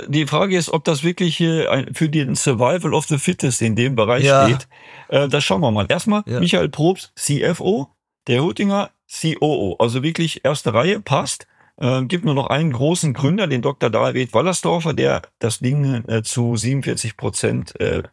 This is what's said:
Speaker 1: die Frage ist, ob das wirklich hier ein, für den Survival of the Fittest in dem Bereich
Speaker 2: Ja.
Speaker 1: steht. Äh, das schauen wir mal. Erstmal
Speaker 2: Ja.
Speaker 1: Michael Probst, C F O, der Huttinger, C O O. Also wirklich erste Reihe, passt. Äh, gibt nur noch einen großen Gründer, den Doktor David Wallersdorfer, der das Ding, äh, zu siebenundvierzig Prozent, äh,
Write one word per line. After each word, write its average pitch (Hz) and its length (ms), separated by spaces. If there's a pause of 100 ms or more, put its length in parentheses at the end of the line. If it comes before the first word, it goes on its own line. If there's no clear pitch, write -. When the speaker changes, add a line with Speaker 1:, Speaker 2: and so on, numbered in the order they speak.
Speaker 1:
die 147 180
Frage 185 320
ist, 170 120
ob 156 160
das 147 180
wirklich 175 320
hier 165 340
ein, 131 240
für 160 140
den 147 280
Survival 139 580
of 156 140
the 147 100
Fittest - 440
in 113 140
dem 123 200
Bereich 117 280
Speaker 2:
Ja. 135 240
Speaker 1:
steht. 131 200 (420)
Äh, 143 180
das 143 160
schauen 190 160
wir 135 120
mal. 104 180
Erstmal 208 360
Speaker 2:
Ja. 120 140
Speaker 1:
Michael 175 300
Probst, 170 460
C - 260
F 170 180
O, 185 300 (380)
der 123 140
Huttinger, 196 500 (160)
C - 340
O 131 300
O. - 60
Also 120 260
wirklich 165 420
erste 135 280
Reihe, 180 280
passt. - 460 (280)
Äh, 131 300
gibt 170 180
nur 143 120
noch 135 120
einen 151 240
großen 143 420
Gründer, 170 340
den 131 140
Doktor 139 280
David 123 440
Wallersdorfer, 170 600
der 131 300 (160)
das 110 200
Ding, 135 480
äh, 113 160
zu 117 320
siebenundvierzig 120 640
Prozent, 117 640
äh, - 320